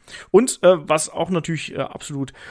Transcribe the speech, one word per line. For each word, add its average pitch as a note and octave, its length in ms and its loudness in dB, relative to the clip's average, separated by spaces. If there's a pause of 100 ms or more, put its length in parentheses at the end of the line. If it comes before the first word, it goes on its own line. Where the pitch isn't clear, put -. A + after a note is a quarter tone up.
(300)
Und, A#3+ 320 4
äh, F3 260 4
was D#3 220 0
auch E3+ 220 -4
natürlich, E3 420 -4
äh, - 60 -8
absolut C#3 520 -8 (200)